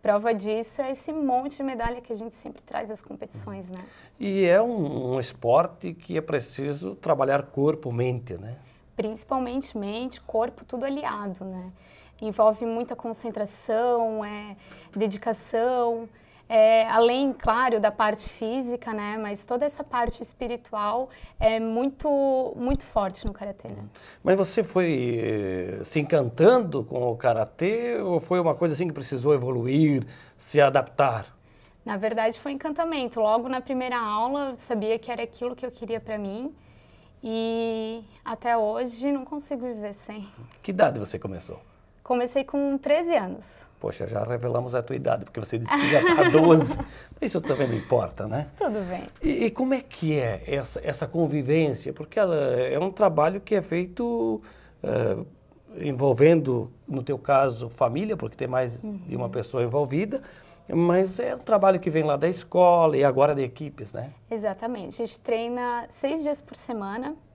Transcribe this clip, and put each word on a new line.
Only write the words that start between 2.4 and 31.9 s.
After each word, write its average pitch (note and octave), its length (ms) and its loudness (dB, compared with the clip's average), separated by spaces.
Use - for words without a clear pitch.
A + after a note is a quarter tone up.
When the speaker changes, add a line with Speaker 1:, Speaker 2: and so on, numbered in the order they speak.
Speaker 1:
traz - 260 -8
das G#3+ 140 -12
competições, G3 680 -14
né? F#3 160 -14
Speaker 2:
E G3 260 2
é F3 140 6
um, D3 540 -2
um C3 60 0
esporte C#3+ 760 0
que E3 240 -6
é D#3 40 0
preciso D3+ 760 -4
trabalhar C#3 480 2
corpo, C#3 480 0
mente, A#2+ 420 -2
né? G#2 220 -12
Speaker 1:
Principalmente A#3+ 840 -4
mente, A3 420 -8
corpo, - 460 -4
tudo B3 200 -8
aliado, G3+ 600 -6
né? F#3 260 -12
Envolve G#3+ 460 2
muita A#3 300 -4
concentração, A3 1300 -2
é, G#3 320 -12
dedicação. A3+ 1120 -2
É, A3+ 380 8
além, A#3+ 420 4
claro, A#3+ 480 2
da G#3 120 4
parte G#3+ 360 0
física, A#3+ 640 -6
né? G#3+ 300 -6
Mas G3+ 240 -8
toda B3 200 -2
essa D4 180 -6
parte A#3+ 400 -2
espiritual A#3+ 840 -4
é A3+ 200 4
muito, A#3+ 500 -2
muito C4+ 320 -2
forte F#3+ 360 -2
no G#3 80 -4
karatê, G3+ 360 -14
né? G3+ 160 -12
Speaker 2:
Mas F#3+ 120 6
você F#3+ 280 2
foi, C3+ 580 0
eh, G2 640 -2
se - 160 -2
encantando D3+ 840 4
com B2 280 -2
o A2+ 40 -2
karatê F#3+ 840 0
ou F3+ 180 0
foi F3+ 200 0
uma E3 160 2
coisa E3+ 180 2
assim F3 140 -2
que D#3 60 -4
precisou C#3 420 0
evoluir, C3 680 2
se - 200 2
adaptar? C3 800 2
Speaker 1:
Na G#3 120 -6